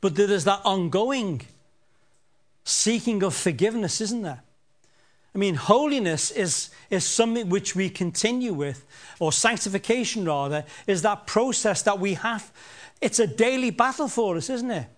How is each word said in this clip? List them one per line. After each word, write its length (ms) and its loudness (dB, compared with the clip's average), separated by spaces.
But 160 0
there 140 4
is 140 2
that 200 4
ongoing 760 0
seeking 580 0
of 120 0
forgiveness, 680 0
isn't 220 -4
there? 200 -10
I 40 -4
mean, 160 2
holiness 760 2
is, 400 -2
is 160 0
something 420 0
which 260 -2
we 140 0
continue 640 -2
with, 320 -6
or 140 0
sanctification, 920 0
rather, 400 -2
is 160 0
that 240 0
process 560 0
that 160 2
we 160 -2
have. 380 -6
It's 180 0
a 80 4
daily 440 2
battle 380 2
for 280 0
us, 140 -4
isn't 200 -2
it? 280 -4